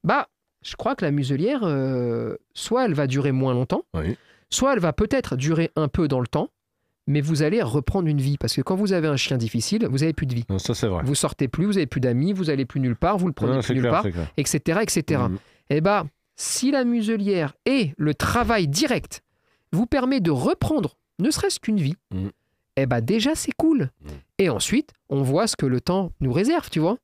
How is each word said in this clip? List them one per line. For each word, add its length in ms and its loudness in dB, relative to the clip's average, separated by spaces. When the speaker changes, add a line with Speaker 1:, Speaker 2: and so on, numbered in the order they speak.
Speaker 1:
bah, 240 2
je 120 -12
crois 200 -2
que 80 -4
la 80 2
muselière, 520 0
euh, 720 -2
soit 300 0
elle 100 0
va 120 0
durer 260 0
moins 220 2
longtemps, 300 -2
Speaker 2:
Oui. 220 -2
Speaker 1:
soit 240 2
elle 60 0
va 120 0
peut-être 440 0
durer 400 0
un 120 0
peu 200 0
dans 120 0
le 60 -2
temps, 240 -2
mais 120 2
vous 220 0
allez 200 2
reprendre 460 0
une 120 2
vie. 180 0
Parce 160 -4
que 60 0
quand 160 0
vous 160 2
avez 160 2
un 80 2
chien 200 0
difficile, 540 0
vous 140 2
avez 80 2
plus 140 -4
de 80 -2
vie. 140 -2
Speaker 2:
Non, 120 0
ça, 140 -2
c'est 120 -2
vrai. 180 0
Speaker 1:
Vous 120 0
sortez 320 -2
plus, 180 0
vous 100 0
avez 100 2
plus 140 -4
d'amis, 320 2
vous 180 -2
allez 140 0
plus 160 -6
nulle 160 0
part, 220 0
vous 80 2
le 60 0
prenez 220 0
Speaker 2:
Non, 40 2
Speaker 1:
plus 100 -2
Speaker 2:
c'est 60 0
Speaker 1:
nulle 80 2
Speaker 2:
clair, 100 2
Speaker 1:
part, 120 2
Speaker 2:
c'est 80 0
clair. 240 -4
Speaker 1:
et 100 -2
cetera, 380 0
et 40 -6
cetera. 400 0
Speaker 2:
Mhm. 100 -4
Speaker 1:
Et 100 2
bah, 240 2
si 340 -2
la 140 0
muselière 720 0
et 300 2
le 180 0
travail 540 2
direct 540 -2
vous 140 2
permet 340 2
de 100 2
reprendre, 680 0
ne 140 2
serait-ce 260 -2
qu'une 220 0
vie, 160 0
Speaker 2:
Mhm. 160 -4
Speaker 1:
eh 100 2
bah, 140 0
déjà, 340 0
c'est 220 -6
cool. 340 2
Speaker 2:
Mhm. 60 -16
Speaker 1:
Et 100 4
ensuite, 420 -2
on 140 0
voit 260 2
ce 80 -4
que 100 -2
le 140 2
temps 400 -2
nous 120 0
réserve, 380 0
tu 80 -2
vois. 260 2